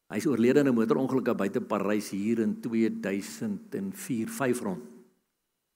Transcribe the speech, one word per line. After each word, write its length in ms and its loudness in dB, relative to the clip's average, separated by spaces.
hy 80 -6
is 100 -2
oorlede 340 6
in 80 4
'n 60 4
motorongeluk 600 2
buite 240 0
Parys 500 0
hier 280 0
in 220 0
tweeduisend 1120 -2
en 180 -4
vier, 360 -4
vyf 320 -2
rond. 360 -6